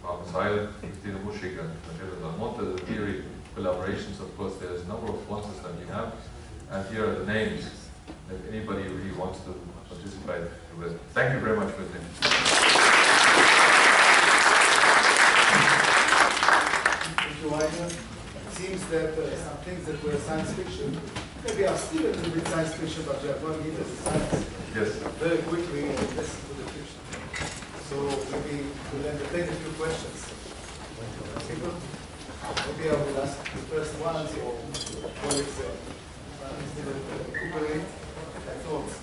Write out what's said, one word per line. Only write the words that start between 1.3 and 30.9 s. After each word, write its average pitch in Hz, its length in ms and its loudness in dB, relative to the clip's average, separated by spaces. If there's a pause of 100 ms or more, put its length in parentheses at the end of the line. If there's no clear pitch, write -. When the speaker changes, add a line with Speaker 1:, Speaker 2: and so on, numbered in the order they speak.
Speaker 1:
and 82 100 -6 (180)
Michele 90 340 -8
Dalmonte. 92 540 -4
The - 100 -4
theory 104 380 -2 (320)
collaborations, 98 680 -2
of - 160 -10
course, 95 240 -4
there's 87 220 -6
a 85 40 -8
number 110 240 -6
of - 120 -4
sponsors 104 380 -8
that 85 160 -8
we - 100 -10
have. 113 260 -6 (580)
And 98 240 -6
here 107 140 2
are 92 60 -2
the 92 100 -4
names. 101 400 0 (640)
If 95 240 -10
anybody 110 300 -4
really 95 280 -6
wants 90 300 -6
to 90 120 -10 (360)
participate, 90 600 -6 (260)
you 85 80 -8
will. 85 120 -4 (180)
Thank - 200 2
you - 80 0
very 214 160 2
much 202 160 0
for - 80 -8
listening. - 1300 6 (4000)
Speaker 2:
Thank 151 260 -2
you, 151 60 -2
Rainer. 156 420 0
It - 640 -10
seems 185 340 -6
that, 160 300 0
uh, 143 180 -2
some - 300 -6
things 175 200 -6
that 147 180 -6
were 147 140 0
science 156 360 -2
fiction, - 440 -4 (480)
maybe 196 220 2
are - 100 2
still 156 280 -2
a - 80 2
little 170 180 -2
bit 160 160 0
science 160 280 0
fiction, 156 300 -4
but - 160 -2
they 147 80 -2
are - 100 -2
going 156 260 -4
into 156 180 -4
the - 60 -6 (140)
science - 420 0 (280)
Speaker 1:
Yes. 104 160 2 (300)
Speaker 2:
very 165 240 4
quickly 160 460 -2
and 143 100 -2 (160)
listen - 320 -6
to 143 80 -10
the 139 160 -8
fiction. - 280 -12 (880)
So 139 80 -4 (340)
maybe 143 400 -6 (220)
we'll 139 180 -4
entertain 160 380 -4
a 156 100 -4
few - 160 -8
questions. - 560 -6 (1160)